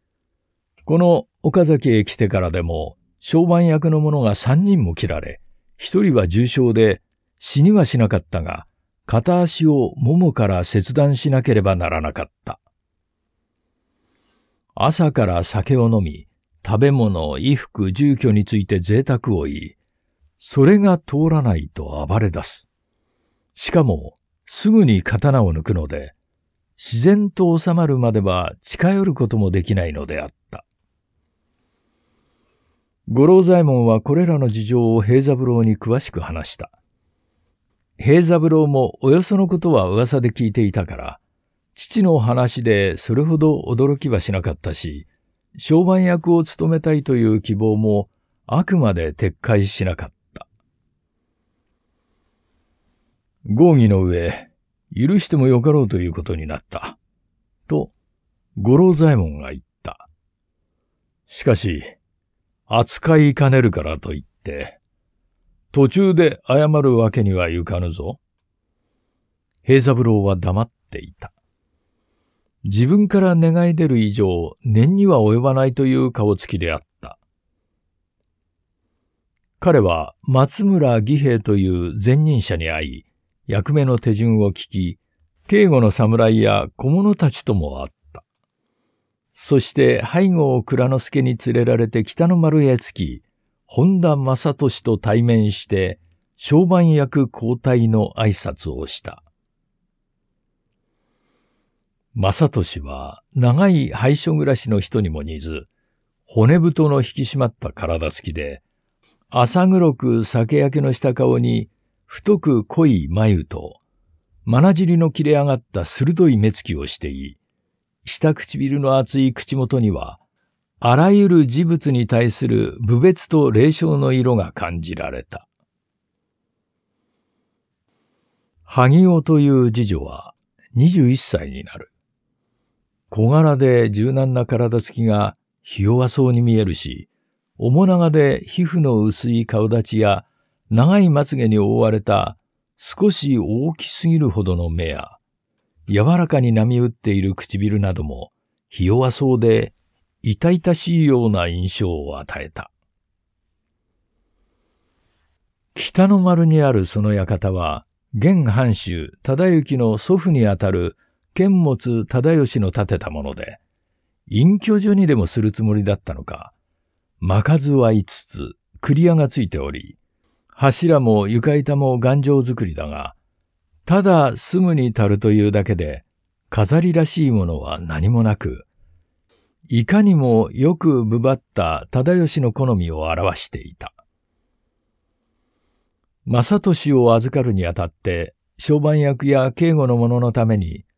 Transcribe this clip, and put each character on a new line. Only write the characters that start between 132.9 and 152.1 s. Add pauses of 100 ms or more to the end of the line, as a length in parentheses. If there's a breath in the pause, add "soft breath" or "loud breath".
小
柄
で
柔
軟
な
体
つ
き
が (240)
ひ
弱
そ
う
に
見
え
る
し、 (500)
面
長
で
皮
膚
の
薄
い
顔
立
ち
や、 (440)
長
い
ま
つ
げ
に
覆
わ
れ
た (400)
少
し
大
き
す
ぎ
る
ほ
ど
の
目
や、 (760)
柔 (140)
ら
か
に
波
打
っ
て
い
る
唇
な
ど
も、 (340)
ひ
弱
そ
う
で、 (480)
痛
々
し
い
よ
う
な
印
象
を